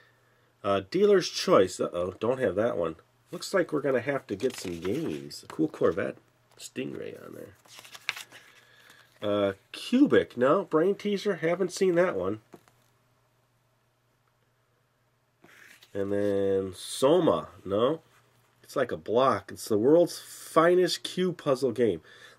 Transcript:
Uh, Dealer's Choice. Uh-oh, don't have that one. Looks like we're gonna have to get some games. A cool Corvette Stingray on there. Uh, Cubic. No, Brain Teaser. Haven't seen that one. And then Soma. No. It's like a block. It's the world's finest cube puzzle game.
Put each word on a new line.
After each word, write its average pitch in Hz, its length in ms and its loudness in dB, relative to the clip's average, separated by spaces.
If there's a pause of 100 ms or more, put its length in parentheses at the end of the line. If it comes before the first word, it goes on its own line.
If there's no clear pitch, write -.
(640)
Uh, 101 160 0 (100)
Dealer's 196 380 4
Choice. 113 500 4
Uh-oh, 90 400 -4
don't 127 220 0
have 95 160 0
that 110 200 0
one. 82 200 -4 (340)
Looks - 240 -8
like 175 180 0
we're 143 100 -2
gonna 135 180 2
have 135 260 -4
to 107 80 -6
get 120 220 -2
some 87 240 -8
games. 90 640 -6
A - 20 -20
cool 156 220 -2
Corvette 85 480 -2 (420)
Stingray - 680 -12
on - 100 -16
there. - 200 -18 (1700)
Uh, 101 300 0 (180)
Cubic. 170 640 2
No, 147 280 2
Brain 180 320 2
Teaser. 202 400 -2
Haven't 175 340 -2
seen 185 240 0
that 175 220 2
one. 95 240 -4 (3500)
And 101 180 -4
then 98 600 0
Soma. 135 720 0 (180)
No. 117 360 0 (640)
It's - 100 -18
like 135 160 -2
a 95 60 -6
block. 110 560 0
It's - 160 -12
the 107 100 2
world's 160 400 4
finest 175 840 0
cube 180 320 -2
puzzle 131 340 0
game. 110 300 0 (380)